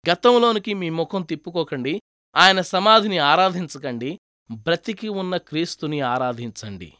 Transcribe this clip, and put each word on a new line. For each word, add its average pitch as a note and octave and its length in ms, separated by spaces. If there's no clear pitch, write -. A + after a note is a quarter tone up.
గతంలోనికి A3+ 600
మీ F3+ 160
ముఖం E3 320
తిప్పుకోకండి, D#3+ 760
ఆయన F#3 260
సమాధిని G3+ 560
ఆరాధించకండి, D3+ 1000
బ్రతికి E3+ 560
ఉన్న F#3 300
క్రీస్తుని D3+ 640
ఆరాధించండి. A#2+ 1000